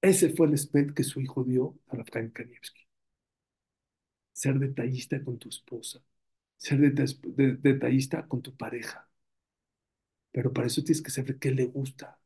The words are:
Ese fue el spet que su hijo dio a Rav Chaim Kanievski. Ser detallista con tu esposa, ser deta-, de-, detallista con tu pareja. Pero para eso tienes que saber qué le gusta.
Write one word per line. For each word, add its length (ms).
Ese 300
fue 160
el 100
spet 360
que 100
su 180
hijo 220
dio 340
a 80
Rav 100
Chaim 240
Kanievski. 500
Ser 260
detallista 640
con 160
tu 100
esposa, 500
ser 220
deta-, 260
de-, 340
detallista 720
con 140
tu 140
pareja. 540
Pero 220
para 140
eso 160
tienes 180
que 100
saber 280
qué 120
le 140
gusta. 600